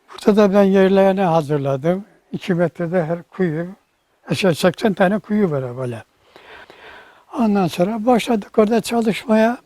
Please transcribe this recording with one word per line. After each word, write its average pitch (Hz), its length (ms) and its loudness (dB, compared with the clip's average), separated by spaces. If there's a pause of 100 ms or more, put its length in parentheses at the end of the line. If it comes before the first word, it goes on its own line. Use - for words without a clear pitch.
(120)
Burada - 240 0
da 202 180 4
ben 202 80 4
yerlerini 190 580 4
hazırladım. 156 840 -2 (280)
İki 180 220 -4
metrede 170 500 -2
her 170 180 -6
kuyu, 170 440 -6 (680)
şey, 180 200 2
seksen 190 400 0
tane 196 240 0
kuyu 208 320 -2
var 131 260 -6
böyle. 123 260 -8 (1400)
Ondan 202 280 2
sonra 208 400 -2
başladık 233 520 0
orada 220 220 4
çalışmaya. 226 840 0